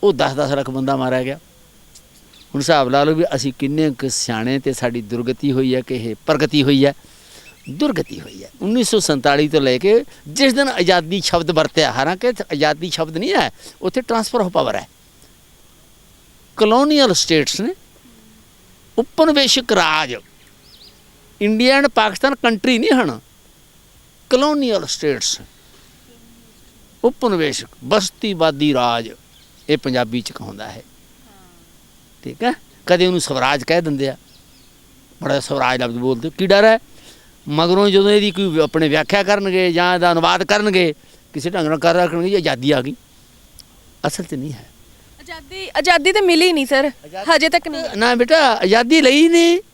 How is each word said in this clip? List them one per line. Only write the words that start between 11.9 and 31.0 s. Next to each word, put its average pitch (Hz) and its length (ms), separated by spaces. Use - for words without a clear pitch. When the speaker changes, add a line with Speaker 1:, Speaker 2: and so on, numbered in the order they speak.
Speaker 1:
ਹਾਲਾਂਕਿ 156 360
ਆਜ਼ਾਦੀ 156 640
ਸ਼ਬਦ 160 280
ਨਹੀਂ 269 160
ਹੈ, 180 180
ਉੱਥੇ 185 200
transfer 226 400
of 185 60
power 139 280
ਹੈ। 95 120
ਕਲੋਨੀਅਲ 254 560
ਸਟੇਟਸ - 480
ਨੇ, 311 140
ਉਪਨਿਵੇਸ਼ਕ 277 760
ਰਾਜ। 156 420
ਇੰਡੀਆ 226 380
and 277 100
ਪਾਕਿਸਤਾਨ 220 460
ਕੰਟਰੀ 240 420
ਨਹੀਂ 302 140
ਹਨ, 190 280
ਕਲੋਨੀਅਲ 262 560
ਸਟੇਟਸ। - 560
ਉਪਨਿਵੇਸ਼ਕ, 180 640
ਬਸਤੀਵਾਦੀ 160 880
ਰਾਜ, 117 360
ਇਹ 151 80
ਪੰਜਾਬੀ 123 440
ਚ - 100
ਕਹਾਉਂਦਾ 104 360
ਹੈ। 110 160